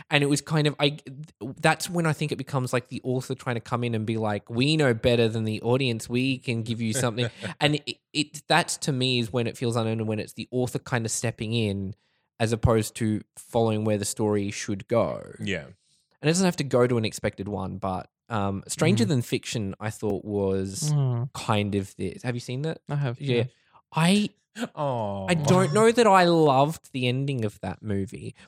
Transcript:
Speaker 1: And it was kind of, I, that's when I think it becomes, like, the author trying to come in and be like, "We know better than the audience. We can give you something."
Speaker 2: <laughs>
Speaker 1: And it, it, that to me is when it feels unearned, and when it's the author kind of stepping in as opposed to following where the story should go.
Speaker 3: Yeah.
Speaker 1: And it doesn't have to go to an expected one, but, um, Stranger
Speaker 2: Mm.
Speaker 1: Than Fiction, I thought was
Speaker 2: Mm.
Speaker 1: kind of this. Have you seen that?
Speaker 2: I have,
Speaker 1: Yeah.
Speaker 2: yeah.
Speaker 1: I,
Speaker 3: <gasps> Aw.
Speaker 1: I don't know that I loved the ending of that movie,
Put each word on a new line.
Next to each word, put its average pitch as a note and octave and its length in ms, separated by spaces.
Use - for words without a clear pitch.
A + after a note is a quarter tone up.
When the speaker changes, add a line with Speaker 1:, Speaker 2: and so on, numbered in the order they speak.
Speaker 1:
And C#3+ 140
it - 20
was C#3+ 140
kind D#3 260
of, C#3+ 140
I, D3 160
that's - 280
when E3+ 160
I D#3 100
think D3 180
it - 40
becomes, B2+ 360
like, B2 160
the A#2+ 160
author B2+ 320
trying A#2+ 180
to A#2 60
come A#2+ 240
in A#2 100
and A2 100
be A2+ 120
like, G#2 340
"We C3+ 260
know C#3 160
better A#2+ 360
than A2+ 160
the A2 180
audience. A#2+ 460
We B2+ 300
can A2+ 260
give A#2 160
you A2 140
something." A#2+ 360
Speaker 2:
<laughs> F#2 160
Speaker 1:
And D3 160
it, - 120
it, D3 360
that E3 180
to - 100
me B2+ 300
is A2+ 120
when A#2+ 140
it - 100
feels A#2 200
unearned, A2+ 240
and A2 80
when A2 100
it's - 140
the A2 180
author B2 300
kind A#2 240
of A2 80
stepping A2+ 400
in G2+ 420
as A2+ 140
opposed A2+ 420
to G#2+ 280
following A2 440
where G#2+ 140
the G2+ 80
story G#2 460
should G2+ 380
go. C#2 520
Speaker 3:
Yeah. F2+ 220
Speaker 1:
And - 80
it C#3+ 60
doesn't F3 180
have F3+ 120
to D3+ 80
go B2 220
to B2 120
an A2 80
expected G2+ 420
one, F#2+ 300
but, F#2+ 320
um, G2 400
Stranger G3+ 380
Speaker 2:
Mm. - 20
Speaker 1:
Than B2+ 140
Fiction, G#2+ 580
I G#2 80
thought G2+ 340
was G2 720
Speaker 2:
Mm. C3 400
Speaker 1:
kind G#2 420
of G2 220
this. - 280
Have B2 120
you A#2+ 40
seen B2+ 200
that? D#3+ 300
Speaker 2:
I D3 60
have, C3+ 260
Speaker 1:
Yeah. B2+ 140
Speaker 2:
yeah. A#2 80
Speaker 1:
I, F#3 340
Speaker 3:
<gasps> A3+ 200
Aw. B2 560
Speaker 1:
I - 20
don't D#3 400
know A3 180
that A3+ 160
I F#3+ 180
loved D3+ 680
the B2+ 160
ending C3+ 380
of - 140
that F#2 220
movie, G2 520